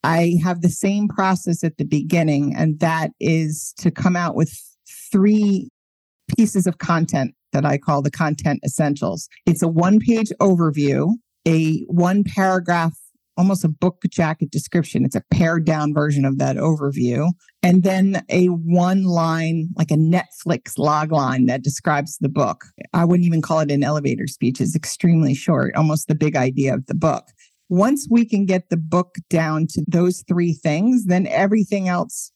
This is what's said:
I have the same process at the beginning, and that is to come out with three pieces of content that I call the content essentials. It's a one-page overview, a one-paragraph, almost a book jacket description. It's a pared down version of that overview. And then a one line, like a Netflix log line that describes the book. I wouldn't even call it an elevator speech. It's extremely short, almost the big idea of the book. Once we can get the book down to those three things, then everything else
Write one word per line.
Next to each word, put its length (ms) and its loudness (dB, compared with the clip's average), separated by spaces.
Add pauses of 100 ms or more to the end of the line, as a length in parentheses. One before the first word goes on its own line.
I 400 2
have 180 -2
the 80 2
same 400 0
process 560 -2
at 140 -4
the 60 -4
beginning, 720 0
and 240 0
that 300 -2 (100)
is 580 -2
to 120 0
come 260 0
out 180 -2
with 220 -2 (560)
three 560 2 (680)
pieces 300 2
of 120 -4
content 560 -2 (180)
that 120 0
I 140 0
call 240 -2
the 80 -2
content 540 -2
essentials. 640 -4 (180)
It's 160 2
a 60 0
one-page 640 2 (100)
overview, 720 2 (340)
a 420 2
one-paragraph, 1040 0 (460)
almost 260 2
a 40 2
book 400 -2
jacket 420 -2
description. 540 -2
It's 100 -2
a 160 -4
pared 340 2
down 280 0
version 320 0
of 140 0
that 180 0
overview. 760 0 (300)
And 200 6
then 460 0
a 180 2
one 580 0
line, 720 0
like 140 -2
a 40 2
Netflix 840 -2
log 340 0
line 340 0
that 160 -2
describes 560 -4
the 100 -2
book. 360 -2 (300)
I 100 2
wouldn't 220 4
even 160 2
call 180 -2
it 100 -2
an 140 0
elevator 420 -2
speech. 340 -4
It's 140 -2
extremely 600 2
short, 400 -2
almost 340 0
the 60 2
big 200 0
idea 400 0
of 120 -6
the 80 -6
book. 300 -2 (440)
Once 420 0
we 140 4
can 220 0
get 240 -2
the 60 0
book 400 -2 (120)
down 400 0
to 180 -4
those 400 0
three 260 0
things, 540 0
then 200 2
everything 600 0
else 480 -6